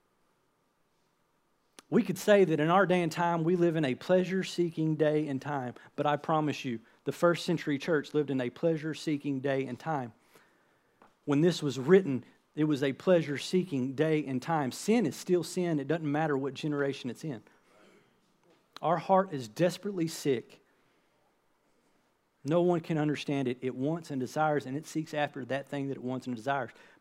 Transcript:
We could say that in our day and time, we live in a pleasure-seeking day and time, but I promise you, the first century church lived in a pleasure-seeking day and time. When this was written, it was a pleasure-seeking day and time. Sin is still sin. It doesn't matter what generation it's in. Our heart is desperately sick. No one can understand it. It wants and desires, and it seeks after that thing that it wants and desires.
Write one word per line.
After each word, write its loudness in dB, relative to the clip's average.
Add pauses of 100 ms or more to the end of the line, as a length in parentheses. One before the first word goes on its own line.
(1900)
We 4
could -2
say 6
that 2
in 2
our 6
day 2
and 0
time, 0
we 2
live 4
in 0
a 0
pleasure-seeking 0
day 2
and -4
time, -6 (200)
but 0
I 2
promise 0
you, -6 (240)
the -4
first 2
century -2
church -2
lived 0
in 0
a -2
pleasure-seeking -4
day -2
and -8
time. -4 (1120)
When 4
this 4
was -2
written, 4 (320)
it 0
was 2
a 2
pleasure-seeking 0
day 0
and -4
time. -2
Sin 0
is -4
still 0
sin. -2
It -4
doesn't -2
matter 0
what -4
generation -4
it's -10
in. -10 (1400)
Our 0
heart 2
is -8
desperately 0
sick. -2 (1900)
No 4
one 4
can -2
understand -2
it. -2
It -4
wants -4
and -4
desires, 0
and -6
it -10
seeks -8
after -4
that -6
thing -6
that -6
it -12
wants -6
and -4
desires. -4 (320)